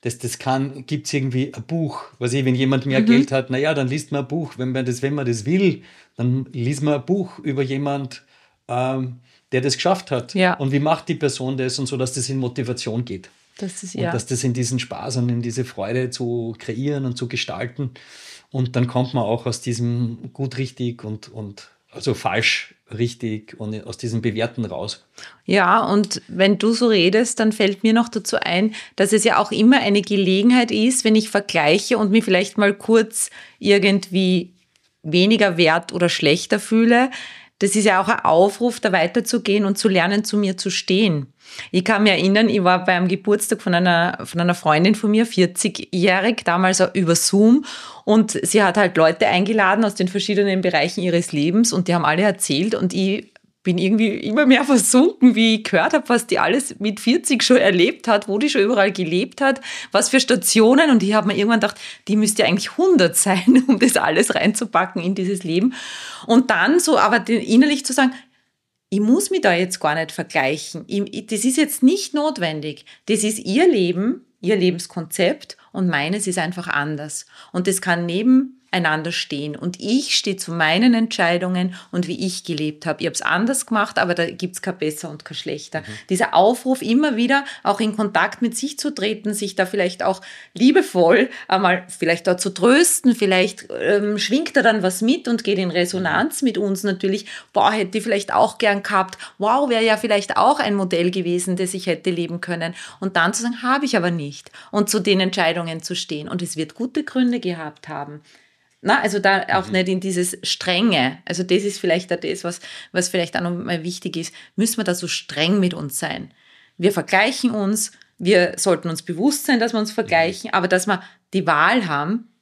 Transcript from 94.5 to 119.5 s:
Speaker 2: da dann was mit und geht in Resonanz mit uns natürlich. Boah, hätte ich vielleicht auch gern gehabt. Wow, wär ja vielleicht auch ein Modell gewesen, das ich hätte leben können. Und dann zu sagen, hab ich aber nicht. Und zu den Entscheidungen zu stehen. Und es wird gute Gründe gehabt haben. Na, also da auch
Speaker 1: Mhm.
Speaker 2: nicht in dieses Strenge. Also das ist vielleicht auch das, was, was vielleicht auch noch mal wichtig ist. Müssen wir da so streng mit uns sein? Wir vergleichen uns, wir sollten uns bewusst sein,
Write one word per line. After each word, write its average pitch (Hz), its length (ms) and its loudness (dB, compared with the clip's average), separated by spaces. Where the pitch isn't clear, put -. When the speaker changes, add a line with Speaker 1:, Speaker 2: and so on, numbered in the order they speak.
Speaker 2:
da 269 60 4
dann 214 220 2
was 185 180 -2
mit 254 260 0
und 233 160 -2
geht 190 140 -2
in 180 140 -2
Resonanz 180 720 -2
mit 247 160 0
uns 196 260 -2
natürlich. 196 420 -2
Boah, 202 180 4
hätte 208 260 -2
ich 214 60 -4
vielleicht 202 300 -4
auch 135 260 2
gern 202 240 2
gehabt. 190 340 -2
Wow, 247 300 0
wär 226 120 2
ja 220 160 2
vielleicht 208 400 0
auch 262 220 4
ein 208 160 0
Modell 180 360 0
gewesen, 180 440 -2
das 180 180 -4
ich 185 140 -8
hätte 175 240 -2
leben 170 300 -6
können. 170 340 -8
Und 190 180 -4
dann 175 160 2
zu 226 80 -6
sagen, 240 220 -6
hab 269 200 -2
ich 247 140 -2
aber 175 140 0
nicht. 147 400 -10
Und 202 200 0
zu 214 80 0
den 190 220 2
Entscheidungen 170 600 -2
zu - 140 -8
stehen. 151 340 -8
Und 180 140 -6
es 170 120 -10
wird 156 200 -8
gute 254 280 -6
Gründe 247 360 -2
gehabt 160 480 -8
haben. 147 340 -12
Na, 233 200 2
also 202 180 0
da 196 260 2
auch 185 80 -4
Speaker 1:
Mhm. - 60 -8
Speaker 2:
nicht 185 160 0
in 185 100 0
dieses 180 440 -4
Strenge. 175 800 0
Also 175 180 -4
das 180 200 2
ist 202 160 -4
vielleicht 180 340 -2
auch 175 60 -6
das, - 260 -8
was, 175 160 -10
was 180 160 -2
vielleicht 170 260 -4
auch 175 60 -2
noch 175 100 -4
mal 175 320 -6
wichtig 175 320 -8
ist. 160 180 -10
Müssen 220 220 0
wir 214 80 -4
da 180 100 0
so 175 120 -8
streng 170 520 -2
mit 180 140 0
uns 147 260 -10
sein? - 320 -8
Wir 190 160 0
vergleichen 214 580 0
uns, 214 400 -4
wir 180 380 4
sollten 170 320 0
uns 165 120 -6
bewusst 214 460 -2
sein, 254 120 2